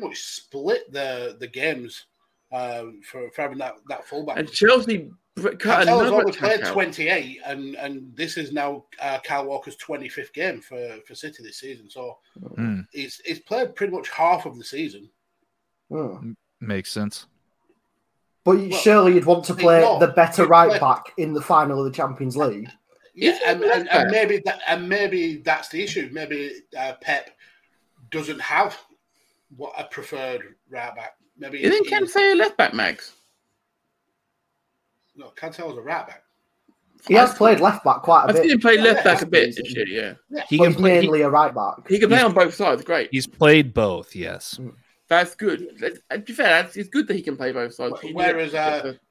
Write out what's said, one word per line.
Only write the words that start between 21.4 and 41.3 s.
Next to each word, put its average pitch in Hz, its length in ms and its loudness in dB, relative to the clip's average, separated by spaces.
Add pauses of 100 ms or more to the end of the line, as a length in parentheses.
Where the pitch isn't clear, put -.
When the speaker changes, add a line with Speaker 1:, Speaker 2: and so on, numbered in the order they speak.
Speaker 4:
final 143 380 2
of 135 120 -4
the - 0 -
Champions 131 460 -6
League. 113 320 -2 (440)
Speaker 1:
Yeah, 349 200 0
Speaker 2:
He's - 120 -6
Speaker 1:
and, - 140 0
Speaker 2:
not 403 180 2
Speaker 1:
and, 339 120 -4
and 156 200 4
Speaker 2:
bad. - 20 -2
Speaker 1:
maybe 208 340 0
that, 180 140 -4 (100)
and 175 180 -4
maybe 180 560 -2
that's 156 240 -2
the 170 160 -8
issue. 170 300 -8
Maybe, 143 380 -10 (280)
uh, 131 220 -8
Pep 143 280 -6 (800)
doesn't 147 300 -8
have 160 400 -2 (800)
what 139 200 -16
a 139 60 -12
preferred 131 720 -12 (140)
right 123 260 -12
back. - 220 -16 (200)
Maybe 269 220 -14
Speaker 2:
You - 100 0
think 403 180 0
Speaker 1:
he 403 60 -4
Speaker 2:
Cancelo 392 440 0
left - 180 0
back, - 180 0
Max? 101 400 -6 (2000)
Speaker 1:
No, 135 160 -20
Cancelo's 160 460 -12
a 117 40 -14
right 151 260 -8
back. - 160 -20 (840)
Speaker 4:
He 180 60 4
has 240 180 8
Speaker 2:
I've - 60 -12
Speaker 4:
played 208 220 6
left 190 240 2
back 135 180 4
quite 165 240 6
a 196 40 2
Speaker 2:
I've 214 60 4
Speaker 4:
bit. 240 80 6
Speaker 2:
seen 320 80 4
him 247 80 4
play 226 160 6
Speaker 1:
Yeah, 214 80 4
Speaker 2:
left 226 220 6
Speaker 1:
yeah. 180 80 6
Speaker 2:
back 170 80 0
a 175 40 -4
bit 160 280 4
Speaker 4:
Season. - 100 -10
Speaker 2:
this 123 120 -10
year, 107 120 -4
yeah. 101 260 -6 (160)
Speaker 1:
Yeah. 294 200 -10
Speaker 3:
He 151 80 0
Speaker 4:
But 170 60 8
Speaker 3:
can 170 100 6
Speaker 4:
he's 180 80 -2
Speaker 3:
play, 185 140 6
he, 170 60 6
Speaker 4:
mainly 156 200 2
a 143 80 2
right 147 240 4